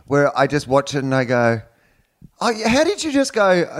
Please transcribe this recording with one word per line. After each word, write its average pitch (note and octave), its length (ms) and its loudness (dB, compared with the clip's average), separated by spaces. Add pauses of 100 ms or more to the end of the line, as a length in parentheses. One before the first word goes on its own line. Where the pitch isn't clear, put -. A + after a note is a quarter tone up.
where C#3+ 320 0
I C#3 80 4
just C#3+ 220 -2
watch C#3 260 0
it C#3+ 100 -4
and C3 120 -2
I C3 80 0
go, A#2 380 0 (800)
"Oh, G#3+ 100 0
yeah, A3 160 -6
how C4 160 2
did F#4+ 200 -2
you D#4 80 -4
just C4+ 220 0
go, F#3 300 2 (160)